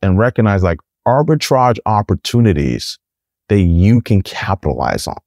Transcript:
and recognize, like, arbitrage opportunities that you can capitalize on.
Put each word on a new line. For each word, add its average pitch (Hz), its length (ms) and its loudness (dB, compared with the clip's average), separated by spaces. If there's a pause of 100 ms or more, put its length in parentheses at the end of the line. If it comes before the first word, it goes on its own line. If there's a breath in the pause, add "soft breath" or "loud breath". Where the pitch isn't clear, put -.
and 95 160 2
recognize, 107 460 0
like, 85 160 0 (260)
arbitrage 131 800 0
opportunities 98 1120 -2 (500)
that 101 120 2
you 92 420 4
can 101 200 0
capitalize - 840 -6
on. - 200 -12